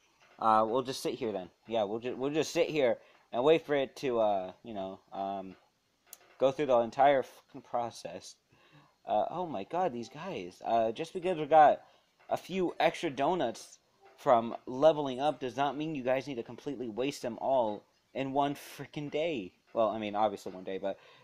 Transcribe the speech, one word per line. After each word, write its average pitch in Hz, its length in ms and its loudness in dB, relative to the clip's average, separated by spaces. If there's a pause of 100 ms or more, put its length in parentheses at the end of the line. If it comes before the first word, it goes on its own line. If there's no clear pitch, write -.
(380)
Uh, 110 300 4
we'll 123 160 0
just 123 180 -6
sit 143 140 -4
here 113 160 -4
then. 92 180 -8 (180)
Yeah, 113 160 0
we'll 107 160 -4
ju-, 113 160 -8
we'll 131 160 -4
just 147 200 -2
sit 165 180 2
here 131 280 2 (340)
and 117 120 -2
wait 160 220 6
for 147 100 0
it 135 220 -2
to, 123 220 0
uh, 98 320 2 (120)
you 120 100 -12
know, 95 260 -8 (120)
um, 95 440 -8 (840)
go 135 140 4
through 147 160 -2
the 127 120 6
entire 135 440 4
fucking - 380 -16
process. 110 760 -8 (720)
Uh, - 240 2
oh 175 160 -6
my 104 160 -6
god, 170 280 -2
these 117 180 -10
guys! 135 540 -10
Uh, 113 280 2
just - 220 -8
because 180 240 -2
we 151 80 -4
got 143 360 8 (480)
a - 80 -2
few 180 420 -2
extra 165 300 0
donuts 139 680 -2 (380)
from 117 380 4 (120)
leveling 139 520 2
up 143 200 0
does 123 180 -6
not 139 180 0
mean 156 200 -4
you 131 80 -6
guys 131 240 0
need 143 80 -6
to 117 80 -6
completely 120 440 -8
waste 123 360 -4
them 117 180 -8
all 113 420 0 (300)
in 135 200 -4
one 143 220 0
frickin' - 540 -12
day. 143 420 -4 (220)
Well, 113 160 2
I 110 100 -4
mean, 104 160 -4
obviously 104 360 -2
one 92 120 -14
day, 95 140 -6
but 95 220 -4 (240)